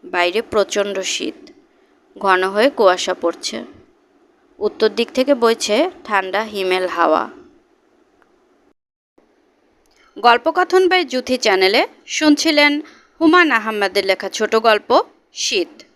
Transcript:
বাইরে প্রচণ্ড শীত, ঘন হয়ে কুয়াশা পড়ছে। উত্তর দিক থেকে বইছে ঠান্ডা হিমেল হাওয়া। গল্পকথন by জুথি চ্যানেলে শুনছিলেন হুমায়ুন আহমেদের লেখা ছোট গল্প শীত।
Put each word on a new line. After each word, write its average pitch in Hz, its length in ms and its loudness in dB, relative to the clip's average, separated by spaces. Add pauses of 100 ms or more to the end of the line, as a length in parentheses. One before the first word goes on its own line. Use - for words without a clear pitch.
বাইরে 180 380 -2
প্রচণ্ড 202 580 -2
শীত, - 520 -10 (680)
ঘন 185 260 0
হয়ে 208 260 2
কুয়াশা 185 440 0
পড়ছে। - 500 -8 (920)
উত্তর 214 320 -2
দিক 214 240 -4
থেকে 262 200 0
বইছে 233 580 0 (120)
ঠান্ডা 190 380 -2
হিমেল 190 460 -4
হাওয়া। 160 420 0 (3000)
গল্পকথন 359 680 2
by 359 180 2
জুথি 254 320 -4
চ্যানেলে 202 500 2 (180)
শুনছিলেন 294 760 2 (400)
হুমায়ুন 330 300 4
আহমেদের 208 540 -2
লেখা 190 240 -2
ছোট 220 260 -2
গল্প 226 480 2 (300)
শীত। - 500 -6 (120)